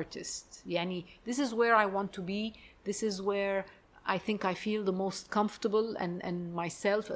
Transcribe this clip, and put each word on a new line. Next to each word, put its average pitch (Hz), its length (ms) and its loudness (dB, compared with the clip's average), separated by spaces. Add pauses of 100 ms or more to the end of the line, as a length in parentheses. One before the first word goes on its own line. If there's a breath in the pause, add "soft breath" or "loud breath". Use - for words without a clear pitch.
artist. - 400 -8 (240)
يعني 175 380 -2 (240 loud breath)
this 247 60 -2
is 262 180 0
where 233 220 6
I 214 100 8
want 196 340 0
to - 20 -6
be. 208 320 -4 (360 loud breath)
This 202 140 -2
is 196 180 0
where 196 420 0 (420 loud breath)
I 190 120 0
think 208 280 -2
I 185 80 2
feel 214 300 -2
the 190 220 2
most - 320 -4
comfortable 214 680 2
and, 175 120 -2 (140)
and 175 240 -4
myself 196 640 0